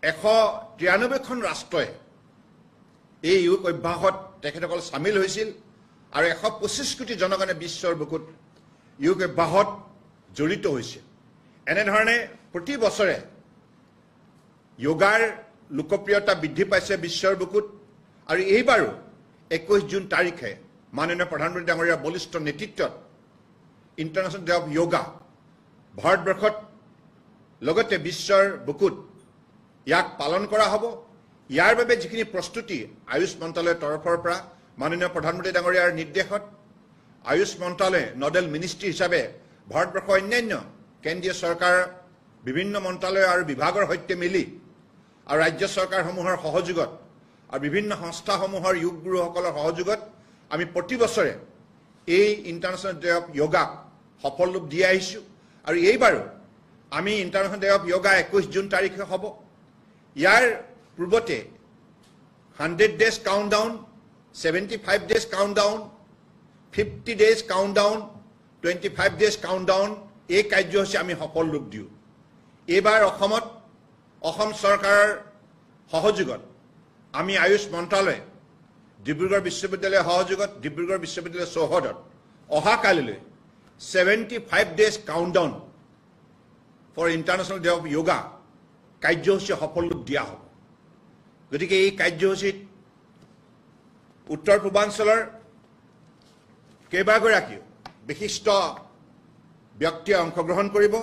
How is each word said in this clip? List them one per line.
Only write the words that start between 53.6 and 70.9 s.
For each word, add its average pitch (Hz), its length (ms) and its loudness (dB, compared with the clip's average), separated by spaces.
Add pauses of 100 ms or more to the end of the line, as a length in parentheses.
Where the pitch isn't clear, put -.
সফল 156 320 0
ৰূপ 180 180 -6
দি 160 60 -4 (100)
আহিছোঁ। 190 340 0 (440)
আৰু 160 100 0 (140)
এইবাৰো 226 320 4 (760)
আমি 196 140 -2 (120)
ইণ্টাৰনেশ্যনেল 196 400 -2
ডে 196 120 4
অফ 196 60 2 (100)
য়োগা 190 200 4 (100)
একৈশ 196 220 2 (100)
জুন 196 200 -2
তাৰিখে 196 360 -2
হ'ব। 185 140 -4 (920)
ইয়াৰ 196 280 8 (520)
পূৰ্বতে 180 420 0 (1200)
হাণ্ড্ৰেড 170 420 2
ডেজ 220 160 4 (120)
কাউণ্টডাউন, 208 420 2 (640)
ছেভেণ্টি 190 500 -2
ফাইভ 196 160 2 (100)
ডেজ 220 140 2 (100)
কাউণ্টডাউন, 208 440 2 (960)
ফিফটি 208 380 -4 (100)
ডেজ 220 160 6 (140)
কাউণ্টডাউন, 202 460 2 (640)
টুৱেণ্টি 180 340 -2
ফাইভ 196 140 2 (100)
ডেজ 208 140 4 (120)
কাউণ্টডাউন, 190 440 2 (460)
এই 208 60 4 (100)
কাৰ্যসূচী 190 500 0